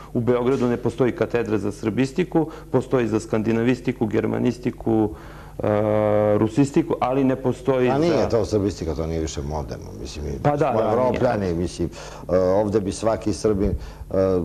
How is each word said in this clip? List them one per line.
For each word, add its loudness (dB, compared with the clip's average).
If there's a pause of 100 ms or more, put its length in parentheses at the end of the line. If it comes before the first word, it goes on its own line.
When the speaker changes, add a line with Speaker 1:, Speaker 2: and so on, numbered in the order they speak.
(140)
Speaker 1:
u 0
Beogradu 2
ne 2
postoji 0
katedra 0
za -2
srbistiku, 0 (200)
postoji 2
za 0
skandinavistiku, 0
germanistiku, 0 (480)
e, -2 (680)
rusistiku, 2
ali 2
ne 2
postoji 0
Speaker 2:
A 2
nije 2
Speaker 1:
za 2
Speaker 2:
to 2
srbistika, 0
to -4
nije -2
više -4
moderno, -6 (140)
mislim, -10
mi -6 (100)
Speaker 1:
Pa 2
da, 2
Speaker 2:
smo 2
Speaker 1:
da, 0
nije 0
Speaker 2:
Evropljani, 0
Speaker 1:
tako. 0
Speaker 2:
mislim, -4 (400)
e, 2
ovde 4
bi -2
svaki -2
Srbin, 0
e, 0 (720)